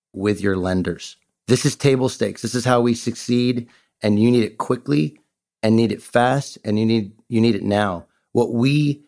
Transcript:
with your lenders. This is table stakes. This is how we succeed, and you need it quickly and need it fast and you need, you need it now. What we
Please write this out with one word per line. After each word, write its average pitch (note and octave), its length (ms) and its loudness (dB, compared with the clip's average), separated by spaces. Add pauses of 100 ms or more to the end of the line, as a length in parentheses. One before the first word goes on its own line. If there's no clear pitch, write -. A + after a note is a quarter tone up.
(120)
with G2 280 -2
your F#2+ 160 0
lenders. F2+ 600 -4 (300)
This B2 180 0
is C#3 120 0
table C3 320 2
stakes. G#2+ 340 -6
This A2+ 120 -6
is B2 100 -4
how B2 160 2
we A#2+ 140 2
succeed, A#2+ 760 -4 (340)
and G#2 180 2
you A#2 100 6
need A#2+ 140 4
it - 140 -10
quickly D3 640 -2 (420)
and A2 140 4
need A2+ 160 2
it - 100 -8
fast B2+ 640 -2
and G#2+ 140 -2
you A2 80 0
need, A2 260 0 (160)
you A#2 120 0
need A#2 140 4
it G2 80 -6
now. G2+ 440 -2 (260)
What A#2 200 0
we C#3+ 560 0